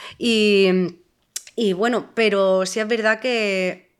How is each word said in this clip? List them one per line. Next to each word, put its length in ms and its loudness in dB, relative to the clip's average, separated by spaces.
Y, 800 2
y 180 0
bueno, 420 -2
pero 520 2
sí 140 -6
es 80 -4
verdad 320 -2
que 800 -4